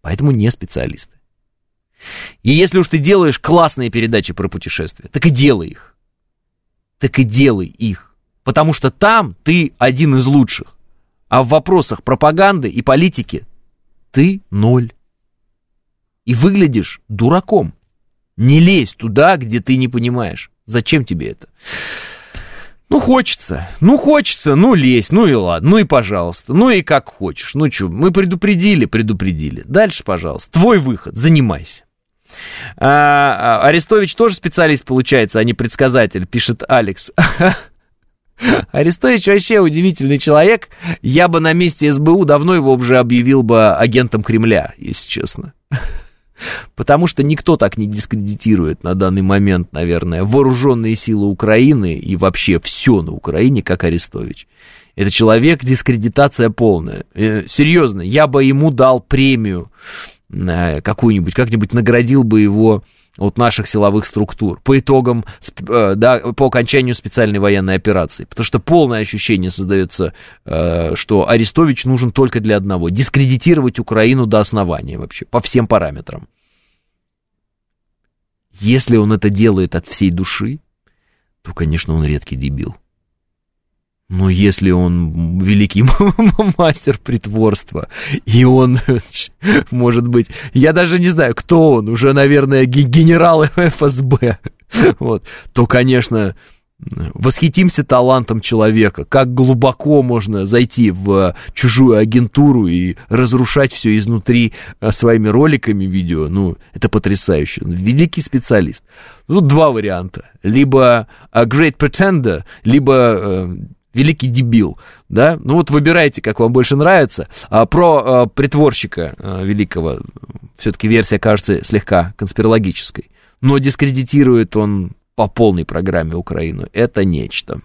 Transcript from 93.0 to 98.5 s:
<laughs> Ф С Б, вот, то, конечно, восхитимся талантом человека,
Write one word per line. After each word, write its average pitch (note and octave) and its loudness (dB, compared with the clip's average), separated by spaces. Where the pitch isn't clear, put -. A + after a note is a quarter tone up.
<laughs> D3+ -2
Ф F3 0
С C3+ 0
Б, B2+ 0
вот, A2+ -4
то, A#2+ 2
конечно, B2 0
восхитимся D3+ -2
талантом B2+ 2
человека, A2 0